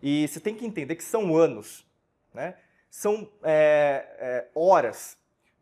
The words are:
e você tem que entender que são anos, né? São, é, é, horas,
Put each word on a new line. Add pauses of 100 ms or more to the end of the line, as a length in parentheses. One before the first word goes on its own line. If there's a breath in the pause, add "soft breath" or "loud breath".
e
você
tem
que
entender
que
são
anos, (480)
né? (340 soft breath)
São, (140)
é, (120)
é,
horas, (460)